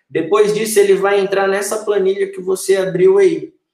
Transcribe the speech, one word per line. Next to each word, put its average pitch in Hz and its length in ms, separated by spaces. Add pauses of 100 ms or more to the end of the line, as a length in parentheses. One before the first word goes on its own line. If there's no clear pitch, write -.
Depois 165 460
disso, 214 240
ele 196 160
vai 196 240
entrar 196 300
nessa 202 300
planilha 196 520
que 190 100
você 190 360
abriu 185 420
aí. 180 340 (220)